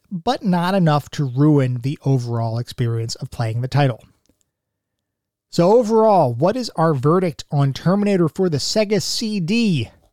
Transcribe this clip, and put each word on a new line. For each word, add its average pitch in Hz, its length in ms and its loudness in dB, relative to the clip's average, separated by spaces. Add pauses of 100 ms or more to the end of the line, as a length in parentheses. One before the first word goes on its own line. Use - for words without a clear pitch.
but 214 340 -4
not 180 300 0
enough 156 380 2
to 147 140 -4
ruin 131 560 2
the 139 240 -6
overall 117 540 -2
experience 117 560 -4
of - 160 -12
playing 113 280 -4
the 131 80 -4
title. 135 380 0 (1400)
So 180 240 2
overall, 214 600 4
what 170 220 0
is 254 200 -6
our 165 180 2
verdict 156 580 0
on 139 220 0
Terminator 196 560 0
for 185 200 -2
the 147 80 -4
Sega 214 440 -2
C 214 380 -6
D? 180 500 0 (240)